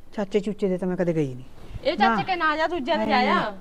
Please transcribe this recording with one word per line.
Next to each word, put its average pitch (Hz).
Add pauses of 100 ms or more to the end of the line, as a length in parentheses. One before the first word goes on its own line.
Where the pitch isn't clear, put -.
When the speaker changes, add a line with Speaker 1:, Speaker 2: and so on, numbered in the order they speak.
(140)
Speaker 1:
ਚਾਚੇ 208
ਚੂਚੇ 202
ਦੇ 185
ਤਾਂ 185
ਮੈਂ 180
ਕਦੇ 175
ਗਈ 143
ਨਹੀਂ। 127 (400)
Speaker 2:
ਇਹ 311
ਚਾਚੇ 339
Speaker 1:
ਨਾ। -
Speaker 2:
ਕੇ 370
ਨਾ 311
ਜਾ, 320
ਦੂਜਿਆਂ 320
ਦੇ 320
Speaker 1:
ਹਾਏ। 254
Speaker 2:
ਜਾਇਆ। 226